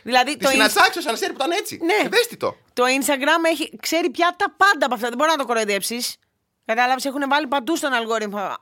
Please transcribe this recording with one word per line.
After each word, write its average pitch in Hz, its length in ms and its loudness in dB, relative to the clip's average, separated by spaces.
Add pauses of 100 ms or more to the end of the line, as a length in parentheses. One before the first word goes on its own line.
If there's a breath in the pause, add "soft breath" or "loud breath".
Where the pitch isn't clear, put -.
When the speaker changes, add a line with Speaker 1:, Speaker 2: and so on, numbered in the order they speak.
Speaker 1:
Δηλαδή, 247 340 2
Speaker 2:
Τη - 60 -10
Speaker 1:
το 277 60 4
Speaker 2:
συναντάω 262 380 4
Speaker 1:
Inst- 349 140 -2
Speaker 2:
σαν 269 160 -2
σέρ 359 120 -2
που - 60 -8
ήταν 277 160 -2
έτσι. 415 300 -6
Speaker 1:
Ναι. 349 240 2
Speaker 2:
Ευαίσθητο. - 520 -2 (160)
Speaker 1:
Το 247 100 0 (160)
Instagram 285 420 2 (100)
έχει, 311 200 -4 (100)
ξέρει 330 280 0
πια 349 280 0
τα 403 200 -2
πάντα 381 280 4
από 247 80 0
αυτά. 240 140 -4
Δεν 240 100 -6
μπορεί 302 120 2
να 320 80 2
το 277 80 -4
κοροϊδέψεις. 220 680 -2 (500)
Κατάλαβες, 247 400 0
έχουνε 277 220 -4
βάλει 285 200 0
παντού 285 280 -2
στον 285 180 -4
αλγόριθμο, 214 680 -2